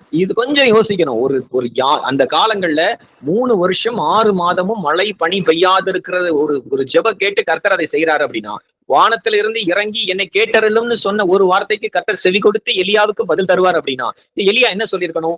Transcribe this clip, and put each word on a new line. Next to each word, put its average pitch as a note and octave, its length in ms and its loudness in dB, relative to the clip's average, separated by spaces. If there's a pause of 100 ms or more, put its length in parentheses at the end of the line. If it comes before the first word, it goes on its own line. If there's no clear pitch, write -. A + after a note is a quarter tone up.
இது F#3 240 0
கொஞ்சம் C4+ 340 2
யோசிக்கணும். G3 520 2
ஒரு, C3 300 0
ஒரு B2 240 -2
யா-, C3+ 260 0
அந்த C3+ 320 0
காலங்கள்ல F3+ 640 0 (260)
மூணு A3 360 0
வருஷம் F#3+ 400 -2
ஆறு G3+ 360 2
மாதமும் F3+ 460 -2
மழை F3+ 380 -2
பனி F3+ 240 -2
பெய்யாது F3+ 480 2
இருக்கிற F3+ 460 -4
ஒரு, C#3+ 340 -2
ஒரு C3+ 140 -2
ஜெப F3+ 300 0
கேட்டு G3 300 -2
கர்த்தர் E3 280 -2
அதை F3+ 200 -2
செய்யறாரு D3+ 380 0
அப்படின்னா, G#2+ 260 -8 (380)
வானத்துல G#3+ 420 2
இருந்து A3 300 -2
இறங்கி, G#3 400 -2
"என்னை F#3 320 -4
கேட்டருளும்னு" A3 560 2
சொன்ன G#3 320 -2
ஒரு F#3+ 200 4
வார்த்தைக்கு G3+ 440 0
கர்த்தர் F#3 260 -2
செவி F#3 240 0
கொடுத்து G#3 340 0
எலியாவுக்கு G#3 520 0
பதில் F3 200 0
தருவார் F3+ 380 2
அப்படின்னா, C3 260 -4 (240)
இந்த G3 180 2
எலியா A#3+ 180 2
என்ன G3 140 -4 (140)
சொல்லியிருக்கணும்? E3 400 -4